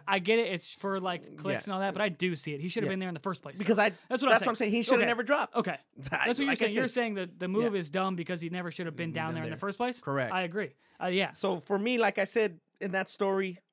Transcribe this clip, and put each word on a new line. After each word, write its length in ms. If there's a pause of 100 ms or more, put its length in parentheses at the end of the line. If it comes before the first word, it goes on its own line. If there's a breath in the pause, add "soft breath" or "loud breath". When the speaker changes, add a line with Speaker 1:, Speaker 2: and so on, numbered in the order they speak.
Speaker 1:
I 120
get 200
it. 140
It's 200
for, 280
like, 360
clicks 300
Speaker 2:
Yeah. 40
Speaker 1:
and 20
all 80
that, 120
but 80
I 80
do 260
see 180
it. 80
He 80
should 140
have 40
Speaker 2:
Yeah. 60
Speaker 1:
been 60
there 100
in 40
the 60
first 220
place. 180
Speaker 2:
Because 180
I, 120
Speaker 1:
Because 100 (100)
that's 140
what 60
Speaker 2:
that's 120
Speaker 1:
I'm 40
saying. 0
Speaker 2:
what 60
I'm 40
saying. 160
He 100
should 120
have 80
Speaker 1:
Okay. 60
Speaker 2:
never 160
dropped. 320
Speaker 1:
Okay. 160
Speaker 2:
<laughs> 0
I, 60 (200)
Speaker 1:
That's 140 (160)
what 120
you're 80
Speaker 2:
like 140
I 60
Speaker 1:
saying. 80
You're 120
Speaker 2:
said. 60
Speaker 1:
saying 220
that 240
the 100
move 240
Speaker 2:
Yeah. 80
Speaker 1:
is 80
dumb 260
because 240
he 100
never 220
should 140
have 100
been 160
down 180
Speaker 2:
Been 60
Speaker 1:
there 80
in 60
Speaker 2:
there. 80
Speaker 1:
the 20
first 180
place? 220
Speaker 2:
Correct. 340
Speaker 1:
I 100
agree. 280 (320 soft breath)
Uh, 40
yeah. 240
Speaker 2:
So 280
for 180
me, 200
like 200
I 60
said 360 (200)
in 120
that 180
story 500 (140)